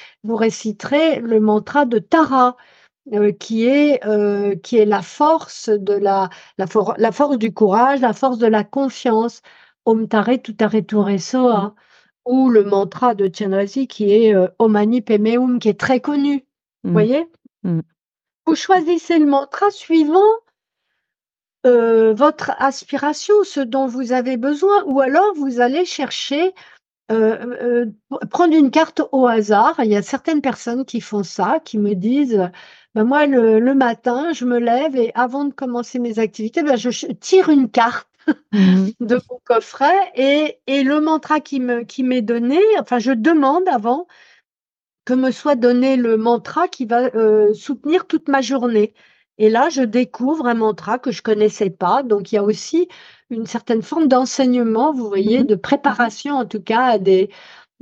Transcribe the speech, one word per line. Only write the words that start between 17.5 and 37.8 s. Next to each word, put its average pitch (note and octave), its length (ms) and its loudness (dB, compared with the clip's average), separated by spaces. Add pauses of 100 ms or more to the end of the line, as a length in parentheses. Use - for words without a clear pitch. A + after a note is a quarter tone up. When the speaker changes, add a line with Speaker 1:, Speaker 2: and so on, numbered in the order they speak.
Speaker 2:
Mm. E3+ 160 -2 (680)
Speaker 1:
Vous D#4+ 100 0
choisissez E4+ 640 0
le D4+ 60 4
mantra C#4+ 460 0
suivant, D#4+ 500 2 (1400)
euh, A3+ 480 4
votre D4 460 0
aspiration, C#4 760 -2 (100)
ce - 160 -6
dont C4+ 280 -2
vous A#3+ 240 -6
avez B3+ 260 -2
besoin, D4 480 0
ou C#4 160 0
alors E4+ 340 2
vous C4+ 240 -6
allez C4+ 260 0
chercher, D#4 680 -4 (580)
euh, A#3+ 760 -2 (260)
euh, C#4 60 -8 (120)
prendre E4+ 260 2
une C#4 160 4
carte D#4 300 0 (100)
au B3+ 160 2
hasard. A3 560 2
Il A3 60 0
y G#3 60 2
a G3+ 60 0
certaines D4 400 -4
personnes B3 440 -6
qui A3 160 -8
font G3+ 220 -6
ça, G#3+ 400 -2
qui - 140 -8
me G#3 180 0
disent, A3 540 0 (460)
ben A3 80 2
moi, C#4+ 220 2
le, A3+ 340 4
le B3+ 160 2
matin, B3 580 -2
je B3 120 -8
me A#3+ 140 0
lève C4 360 -2
et A3+ 200 0
avant B3+ 300 -2
de C#4 80 -6
commencer A#3+ 460 -8
mes A#3 200 -4
activités, A3+ 440 -4
ben C#4+ 140 2
je A#3+ 120 -4
ch-, C4+ 300 -8
tire F#4 300 2
une C4+ 200 4
carte - 380 -2 (200)